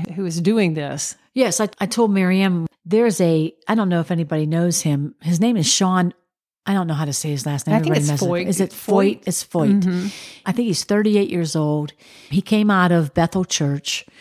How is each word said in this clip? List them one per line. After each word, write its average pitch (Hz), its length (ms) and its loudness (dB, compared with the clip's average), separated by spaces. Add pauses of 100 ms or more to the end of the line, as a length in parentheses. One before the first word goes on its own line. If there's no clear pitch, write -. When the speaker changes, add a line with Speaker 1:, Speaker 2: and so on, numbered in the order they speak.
(160)
Speaker 1:
who 196 80 -4
is 170 160 -4
doing 190 320 2
this. 143 440 -8 (180)
Speaker 2:
Yes, 247 260 0
I, 214 80 0 (100)
I 202 60 -2
told 220 300 0
Miriam, 185 520 2 (200)
there's 214 340 2
a, 160 320 2 (160)
I 214 60 0
don't 208 160 2
know 175 100 2
if 160 100 -6
anybody 156 360 -2
knows 165 340 0
him. 147 400 -2
His 170 180 -2
name 226 200 2
is 156 120 0
Sean. 185 440 0 (500)
I 202 100 -2
don't 185 120 0
know 160 80 -2
how 151 100 -2
to 143 80 -4
say 151 180 -6
his 143 140 -4
last 143 220 -4
name. 156 100 2
Speaker 1:
I 165 40 4
think 156 160 0
Speaker 2:
Everybody 151 40 4
Speaker 1:
it's 147 220 0
Speaker 2:
messes - 0 -
up. 180 80 0
Speaker 1:
Foyt. 175 160 -2
Speaker 2:
Is 185 140 -2
it 185 100 0
Speaker 1:
Foyt? 196 480 0
Speaker 2:
Foyt? - 80 -20
It's - 180 -4
Foyt. 196 380 2
Speaker 1:
Mm-hmm. 180 240 0 (400)
Speaker 2:
I 190 60 -2
think 240 160 -2
he's 180 160 -2
thirty-eight 208 440 2
years 170 280 -4
old. 151 360 -2 (380)
He 175 100 0
came 214 300 2
out 180 220 4
of 160 220 2
Bethel 175 300 0
Church. - 640 -4 (140)